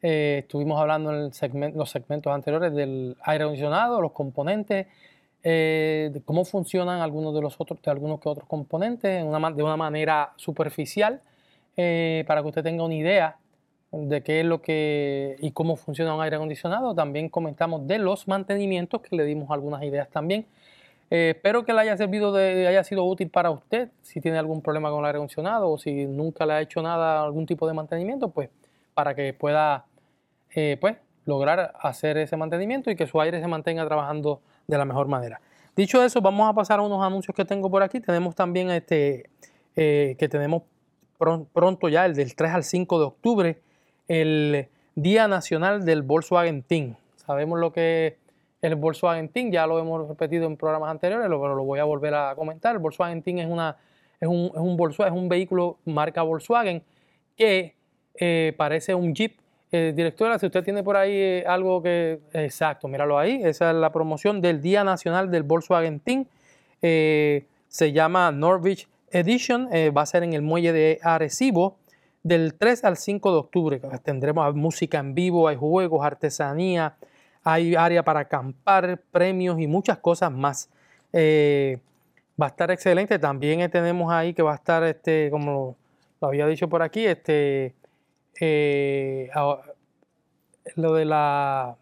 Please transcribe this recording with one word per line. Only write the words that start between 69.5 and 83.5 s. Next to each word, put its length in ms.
eh, 200
va 120
a 40
ser 160
en 100
el 100
muelle 300
de 300
Arecibo 720
del 300
tres 300
al 120
cinco 340
de 80
octubre. 420
Tendremos 540
música 420
en 160
vivo, 320
hay 100
juegos, 480
artesanía, 920
hay 280
área 260
para 180
acampar, 800
premios 480
y 80
muchas 300
cosas 340
más. 360
Eh, 640
va 40
a 20
estar 240
excelente. 480
También, 400